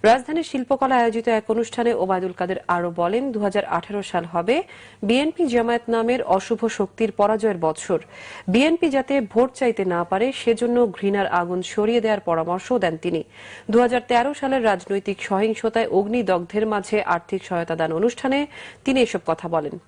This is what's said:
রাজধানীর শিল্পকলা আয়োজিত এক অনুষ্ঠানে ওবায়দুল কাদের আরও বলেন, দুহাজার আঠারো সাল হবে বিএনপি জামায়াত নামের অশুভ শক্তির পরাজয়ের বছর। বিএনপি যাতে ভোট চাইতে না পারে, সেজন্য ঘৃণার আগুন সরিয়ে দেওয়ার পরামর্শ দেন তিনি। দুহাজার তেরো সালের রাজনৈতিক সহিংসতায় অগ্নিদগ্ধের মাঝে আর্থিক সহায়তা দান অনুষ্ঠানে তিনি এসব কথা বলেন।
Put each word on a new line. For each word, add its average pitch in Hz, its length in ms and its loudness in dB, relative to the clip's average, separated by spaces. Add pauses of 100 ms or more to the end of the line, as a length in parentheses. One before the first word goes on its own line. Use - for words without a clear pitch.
রাজধানীর 285 420 2
শিল্পকলা 262 500 0
আয়োজিত 226 260 0 (120)
এক 214 60 -4 (100)
অনুষ্ঠানে 233 360 0 (120)
ওবায়দুল 185 360 -2
কাদের 185 200 -2 (180)
আরও 175 140 -2 (100)
বলেন, 196 220 0 (120)
দুহাজার 202 320 0 (120)
আঠারো 202 320 -6
সাল 170 140 -2 (100)
হবে 180 220 0 (520)
বিএনপি 302 440 2
জামায়াত 233 320 0 (100)
নামের 233 260 0 (160)
অশুভ 214 240 -2 (180)
শক্তির 214 400 0
পরাজয়ের 208 480 2
বছর। 160 320 -2 (540)
বিএনপি 320 440 4
যাতে 269 180 0 (180)
ভোট 247 160 4 (120)
চাইতে 233 220 2 (120)
না 175 60 0 (100)
পারে, 196 160 2 (160)
সেজন্য 240 340 2 (200)
ঘৃণার 196 320 0 (120)
আগুন 180 200 -2 (120)
সরিয়ে 220 320 2
দেওয়ার 214 240 0
পরামর্শ 170 380 -2 (160)
দেন 165 120 0 (100)
তিনি। 165 180 -2 (500)
দুহাজার 240 380 4
তেরো 247 300 2
সালের 269 300 0
রাজনৈতিক 196 460 -2 (120)
সহিংসতায় 220 680 0
অগ্নিদগ্ধের 202 760 0
মাঝে 208 240 -2 (180)
আর্থিক 180 340 -4
সহায়তা 170 320 -2
দান 160 180 0
অনুষ্ঠানে 247 400 0 (460)
তিনি 269 220 2
এসব 185 240 -4
কথা 165 260 -4
বলেন। 147 180 -2 (140)